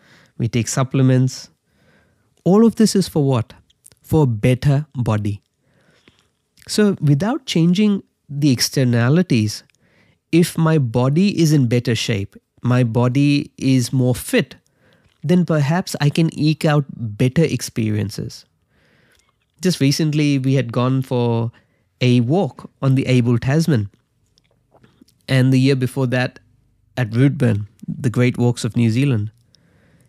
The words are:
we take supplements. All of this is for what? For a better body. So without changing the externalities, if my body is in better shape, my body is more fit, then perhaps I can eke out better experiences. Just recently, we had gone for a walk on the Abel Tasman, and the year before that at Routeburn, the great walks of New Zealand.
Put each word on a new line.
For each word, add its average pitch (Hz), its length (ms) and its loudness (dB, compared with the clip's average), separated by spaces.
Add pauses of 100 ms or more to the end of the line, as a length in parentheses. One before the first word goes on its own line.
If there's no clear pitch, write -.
(400)
we 120 80 -2
take 113 200 -2
supplements. 131 840 0 (920)
All 208 220 4
of 214 100 2
this 220 200 2
is 190 120 0
for 151 160 -2
what? 131 300 -2 (480)
For 156 220 0
a 139 40 2
better 127 680 0
body. 104 460 -4 (1300)
So 208 320 0
without 170 460 0
changing 185 580 0 (260)
the 143 220 0
externalities, 120 1120 0 (680)
if 165 260 2
my 160 200 2
body 135 640 0
is 156 140 4
in 139 140 4
better 120 280 0
shape, 98 400 -6 (260)
my 123 220 0
body 123 720 0
is 131 360 0
more 127 200 0
fit, - 420 -4 (680)
then 175 220 2
perhaps 160 560 -2
I 147 80 2
can 160 280 0
eke 151 280 -2
out 147 200 0 (120)
better 117 460 -2
experiences. 107 1000 -6 (1160)
Just 175 180 0
recently, 143 580 0
we 131 160 0
had 120 180 -2
gone 127 300 0
for 117 500 -2 (500)
a 123 180 4
walk 139 500 -2 (120)
on 135 140 2
the 135 120 -2
Abel 123 320 2
Tasman, 135 500 0 (1400)
and 131 240 2
the 131 80 4
year 135 160 2
before 127 320 -4
that 127 320 -4 (560)
at 110 160 -4
Routeburn, 123 560 0 (200)
the - 220 -4
great 123 280 0
walks 120 260 -2
of 110 120 -6
New 120 160 2
Zealand. 113 400 -2 (760)